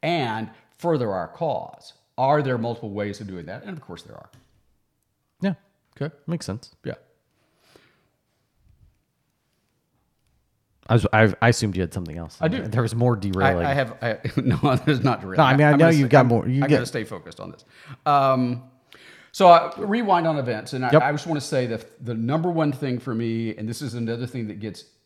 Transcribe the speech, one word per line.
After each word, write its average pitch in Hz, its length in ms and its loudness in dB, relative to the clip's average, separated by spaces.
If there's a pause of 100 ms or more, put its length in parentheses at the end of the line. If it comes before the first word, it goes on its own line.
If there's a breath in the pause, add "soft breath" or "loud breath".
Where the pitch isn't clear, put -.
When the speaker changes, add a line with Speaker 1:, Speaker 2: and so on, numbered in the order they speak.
Speaker 1:
and 120 460 -4 (280 soft breath)
further 139 360 -2
our 87 160 -6
cause? - 640 -8 (240)
Are 143 240 2
there 131 160 -2
multiple 113 340 -6
ways 101 300 -6
of 104 60 -12
doing 90 180 -12
that? 95 180 -14
And 202 80 -14
of 165 100 -14
course - 220 -18
there - 140 -20
are. - 120 -20 (1120)
Speaker 2:
Yeah. 190 120 -2 (460)
Speaker 1:
Okay. 147 140 -8 (140)
Speaker 2:
Makes 165 180 -6
sense. - 380 -12
Speaker 1:
Yeah. 117 120 -10 (4000 soft breath)
Speaker 2:
I 113 60 4
was, 107 180 4
I, 110 280 6
I 113 80 4
assumed 101 280 0
you 92 40 -2
had 85 120 -4
something 82 240 -10
else. 85 240 -14
Speaker 1:
I 160 80 2
do. 220 180 -4
Speaker 2:
There 113 140 -2
was 113 120 -2
more 120 220 2
derailing. 95 500 0
Speaker 1:
I, 135 60 0
I - 20 0
have, 131 300 -2
I, 113 140 -2 (180)
<laughs> 147 60 0
no, 131 340 2 (100)
there's 143 180 0
not 123 180 0
derailing. 92 160 -6
Speaker 2:
No, 156 60 4
I 135 120 4
mean, 147 120 6
I 147 40 6
Speaker 1:
I'm 147 60 4
Speaker 2:
know 156 80 6
Speaker 1:
gonna 165 100 6
Speaker 2:
you've 139 120 2
Speaker 1:
stay, 113 40 2
Speaker 2:
got 143 100 8
Speaker 1:
I'm, 123 60 4
Speaker 2:
more. 117 200 2
You 131 160 0
Speaker 1:
I'm 139 60 0
Speaker 2:
get 147 60 6
Speaker 1:
gonna 123 100 0
stay 117 200 -6
focused 87 340 -16
on 95 120 -14
this. - 120 -20 (420 loud breath)
Um, 131 580 2 (680 loud breath)
so 190 160 6
I 170 300 8
rewind 196 500 0
on 156 100 0
events, 120 360 -6
and 127 120 -4
I, 120 60 0
Speaker 2:
Yep. 147 100 8
Speaker 1:
I 135 120 2
just 147 120 -6
wanna 160 160 -2
say 127 260 -2
that 113 380 -10
the 120 80 -6
number 143 380 -2
one 160 220 0
thing 127 260 -4
for 120 160 -6
me, 113 400 -4
and 107 120 -8
this 117 140 -8
is 123 120 -8
another 117 340 -6
thing 120 220 -8
that 101 100 -12
gets 104 260 -12 (200)